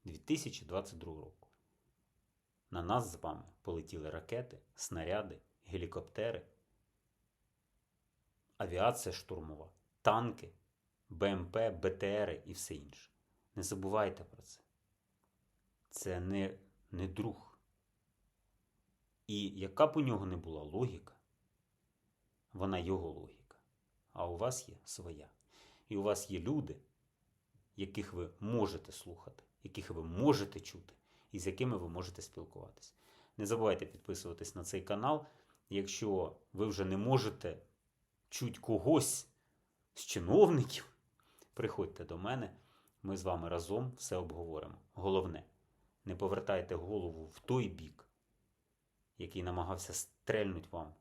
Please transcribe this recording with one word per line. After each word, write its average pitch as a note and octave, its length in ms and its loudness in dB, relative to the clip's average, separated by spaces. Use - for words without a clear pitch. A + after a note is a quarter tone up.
дві D#2 140 -10
тисячі - 480 0
двадцять F2+ 320 -2
другого D#2+ 260 -10
року - 240 -20
на F2 120 -4
нас G2+ 300 2
з - 20 -10
вами D#2+ 300 -6
полетіли E2 480 -6
ракети, A#2 480 -6
снаряди, F2 640 -2
гелікоптери, F2+ 840 -4
авіація F#2+ 560 2
штурмова, D#2 580 -8
танки, A2+ 500 4
Б F#2+ 180 2
М F#2 240 2
П, A2 200 2
Б F#2 200 0
Т G2 160 -2
Р G2 400 0
і - 60 -12
все - 220 -8
інше. - 360 -16
Не F#2+ 80 -4
забувайте G2 600 2
про - 180 -20
це. - 180 -20
Це F2+ 300 -4
не, G2 380 0
не F#2 180 -2
друг. - 500 -6
І G2+ 220 0
яка F#2+ 380 4
б D#3 100 2
у D#3 40 4
нього A2+ 260 2
не F#2 100 -2
була D#2+ 260 -6
логіка, F#2+ 520 -4
вона F#2+ 260 0
його F2 320 0
логіка. - 460 -14
А F2 140 -2
у F2 100 -4
вас A2+ 320 0
є - 160 -18
своя. D#2 440 -10
І G#2+ 80 -2
у G2 60 2
вас G2+ 280 2
є F#2 100 -2
люди, C3+ 360 -2
яких G2 360 -6
ви F2 180 -4
можете G#2 520 0
слухати, - 520 -16
яких - 280 -10
ви E2 120 -4
можете G2+ 580 4
чути, - 340 -16
і G2+ 60 -6
з E2+ 80 -2
якими A#2 300 0
ви F2 120 -4
можете F2 340 -6
спілкуватись. - 720 -14
Не G#2 100 -2
забувайте F#2+ 400 4
підписуватись - 680 -8
на F2 100 -6
цей F#2 180 -4
канал. C3+ 440 0
Якщо G2 680 0
ви G#2 140 0
вже G2 180 0
не F#2+ 120 2
можете G#2+ 600 2
чути - 320 -4
когось G#2+ 680 4
з - 60 -12
чиновників, - 960 6
приходьте G2 500 -2
до E2 140 -8
мене, G#2+ 380 -4
ми F#2+ 140 -2
з F2+ 60 -6
вами E2+ 260 0
разом F#2+ 480 0
все - 200 -4
обговоримо. E2 580 -6
Головне, F2+ 500 2
не F#2+ 120 -4
повертайте F#2+ 580 0
голову F2 520 -4
в - 140 -18
той A#2+ 280 2
бік, D#2+ 380 -12
який F2+ 240 -6
намагався F2+ 500 -2
стрельнуть G2 800 -2
вам. D#2 280 -8